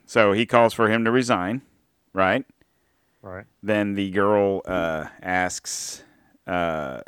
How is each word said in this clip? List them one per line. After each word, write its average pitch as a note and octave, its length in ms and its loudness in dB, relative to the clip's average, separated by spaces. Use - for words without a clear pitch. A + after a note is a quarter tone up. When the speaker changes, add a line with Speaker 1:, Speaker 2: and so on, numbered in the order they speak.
Speaker 1:
so G#2 260 2
he G#2+ 140 0
calls A#2 280 4
for A2 160 2
him A2+ 140 2
to A2+ 60 0
resign, A#2 520 0
right? F#2+ 300 2
Speaker 2:
Right. F#2+ 240 -14
Speaker 1:
Then G#2 320 0
the G2 160 -2
girl, G2+ 560 2
uh, E2 400 -2
asks, - 800 -4
uh, D#2+ 600 -4